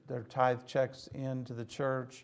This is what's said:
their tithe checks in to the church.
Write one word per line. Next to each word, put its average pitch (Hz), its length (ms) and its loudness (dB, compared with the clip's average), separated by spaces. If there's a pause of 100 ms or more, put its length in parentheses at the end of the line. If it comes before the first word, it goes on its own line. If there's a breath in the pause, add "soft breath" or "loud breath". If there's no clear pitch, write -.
their 127 160 -4
tithe 123 420 4
checks - 480 0
in 131 300 -2
to 123 100 -8
the 117 120 -6
church. 131 580 -2